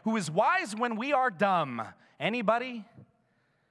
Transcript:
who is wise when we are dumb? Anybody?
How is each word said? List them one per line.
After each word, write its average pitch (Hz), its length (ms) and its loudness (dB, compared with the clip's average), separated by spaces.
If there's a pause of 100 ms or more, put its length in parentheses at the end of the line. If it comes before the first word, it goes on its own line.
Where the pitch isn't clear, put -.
who 220 140 0
is 185 120 -2
wise 240 460 2
when 226 220 -2
we 262 160 -2
are 262 180 2
dumb? 165 500 0 (380)
Anybody? 233 680 -2 (880)